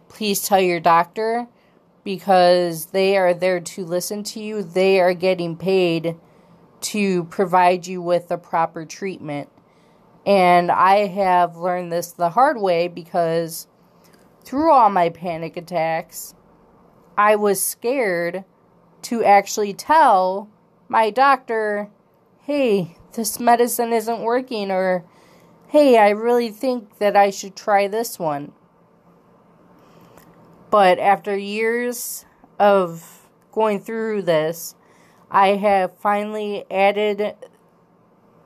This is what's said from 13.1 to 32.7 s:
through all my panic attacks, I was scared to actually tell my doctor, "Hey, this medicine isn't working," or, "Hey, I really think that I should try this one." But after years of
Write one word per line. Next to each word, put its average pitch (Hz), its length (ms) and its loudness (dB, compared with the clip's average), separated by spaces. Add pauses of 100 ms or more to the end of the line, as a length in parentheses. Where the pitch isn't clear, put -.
through 311 280 0
all 247 180 6
my 180 200 2
panic 165 460 -10
attacks, 165 800 -6 (800)
I 208 200 4
was 208 280 0
scared 190 800 -4 (600)
to 226 200 -4
actually 202 480 2
tell 208 800 2 (380)
my 226 240 0
doctor, 220 800 -2 (480)
"Hey, 233 580 -2 (160)
this - 260 -8
medicine 240 540 0
isn't 220 300 -4
working," 226 480 -4
or, 185 340 -2 (600)
"Hey, 277 320 4
I 208 100 6
really 233 400 0
think 247 480 -6
that 202 180 0
I 202 140 4
should 196 260 -10
try 202 320 0
this 220 300 -6
one." 147 340 -6 (2250)
But 190 260 6
after 196 400 0
years 226 880 -6 (320)
of 190 720 0 (220)